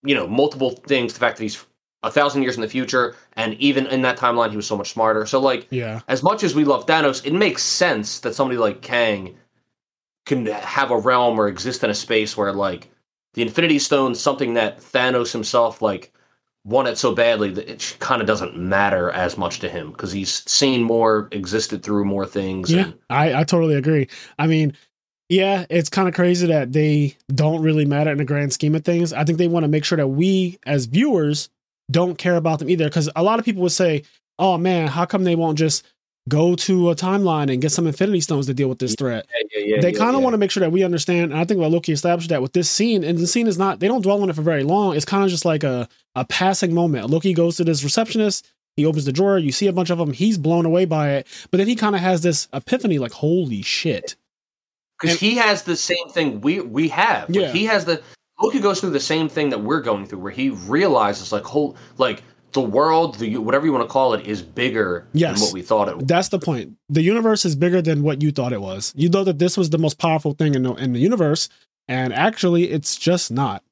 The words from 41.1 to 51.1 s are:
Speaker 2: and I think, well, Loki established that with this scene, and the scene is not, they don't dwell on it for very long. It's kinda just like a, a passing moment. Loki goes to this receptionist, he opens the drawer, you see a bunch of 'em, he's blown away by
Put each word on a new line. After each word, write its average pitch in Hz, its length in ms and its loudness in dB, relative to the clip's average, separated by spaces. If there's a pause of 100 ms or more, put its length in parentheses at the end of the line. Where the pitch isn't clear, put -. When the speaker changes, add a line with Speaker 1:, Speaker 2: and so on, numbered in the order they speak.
Speaker 2:
and 151 80 -2
I 170 60 2
think, 190 140 0
well, 156 100 2
Loki 170 220 0
established 170 380 0
that 151 120 0
with 131 120 -6
this 175 160 2
scene, 208 340 0
and 170 140 0
the 165 100 0
scene 233 200 2
is 180 100 0
not, 190 220 0
they 180 80 0
don't 240 160 0
dwell 202 180 2
on 196 80 0
it 160 60 -4
for 156 80 -6
very 151 200 0
long. 185 320 2
It's 147 100 -2
kinda 196 240 2
just 175 160 -4
like 156 180 0
a, 123 240 -2 (280)
a 127 100 -2
passing 185 480 0
moment. 151 360 0
Loki 165 240 2
goes 170 240 2
to 175 60 0
this 160 200 0
receptionist, 214 600 0 (320)
he 143 80 2
opens 151 200 0
the 139 80 -2
drawer, 196 240 2
you 151 160 0
see 202 140 0
a 190 60 2
bunch 170 160 0
of 170 100 0
'em, 160 140 0
he's 202 240 2
blown 165 280 2
away 170 200 4
by 156 260 0